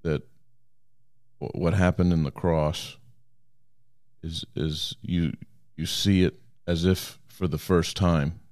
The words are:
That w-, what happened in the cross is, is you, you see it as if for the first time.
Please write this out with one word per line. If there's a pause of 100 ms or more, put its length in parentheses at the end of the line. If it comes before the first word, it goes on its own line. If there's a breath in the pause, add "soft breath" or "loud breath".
That (1160)
w-,
what
happened
in
the
cross (1300)
is, (100)
is
you, (420)
you
see
it (260)
as
if
for
the
first
time. (120)